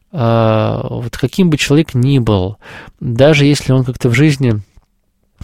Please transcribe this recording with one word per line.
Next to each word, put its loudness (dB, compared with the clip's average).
э, 0
вот -10
каким 0
бы 0
человек 0
ни 2
был, -2
даже 2
если 0
он 2
как-то -4
в 0
жизни, 0